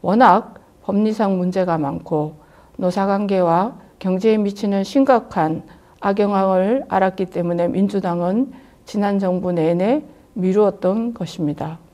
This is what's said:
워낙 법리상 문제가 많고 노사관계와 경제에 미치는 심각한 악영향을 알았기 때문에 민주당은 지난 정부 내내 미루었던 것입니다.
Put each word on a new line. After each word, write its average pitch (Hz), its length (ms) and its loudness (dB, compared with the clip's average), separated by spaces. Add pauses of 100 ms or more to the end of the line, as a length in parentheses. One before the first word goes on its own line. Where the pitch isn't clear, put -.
워낙 208 540 4 (280)
법리상 202 540 0
문제가 180 400 0
많고 151 600 -4 (400)
노사관계와 196 960 0 (240)
경제에 190 380 2
미치는 202 480 -2
심각한 202 760 0 (360)
악영향을 196 880 0
알았기 190 380 0
때문에 175 420 -2
민주당은 190 880 -2 (320)
지난 202 340 -2
정부 180 320 -2
내내 180 520 0 (300)
미루었던 202 800 0
것입니다. 156 680 -6 (140)